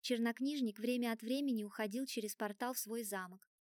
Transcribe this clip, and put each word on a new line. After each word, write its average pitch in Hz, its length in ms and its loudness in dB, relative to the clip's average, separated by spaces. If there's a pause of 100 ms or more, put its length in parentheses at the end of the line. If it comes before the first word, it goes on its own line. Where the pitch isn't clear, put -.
Чернокнижник 233 760 2
время 240 320 2
от 226 100 -4
времени 254 400 2
уходил 214 440 -2
через 214 280 -2
портал 240 400 -2
в - 40 -2
свой 226 260 -2
замок, 190 440 -6 (140)